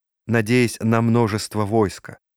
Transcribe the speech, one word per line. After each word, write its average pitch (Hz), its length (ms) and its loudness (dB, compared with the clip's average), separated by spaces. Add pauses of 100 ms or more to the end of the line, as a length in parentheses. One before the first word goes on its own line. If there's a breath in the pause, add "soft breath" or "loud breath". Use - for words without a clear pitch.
(260)
надеясь 117 540 0
на 113 200 2
множество 110 640 0
войска. 104 540 -2 (180)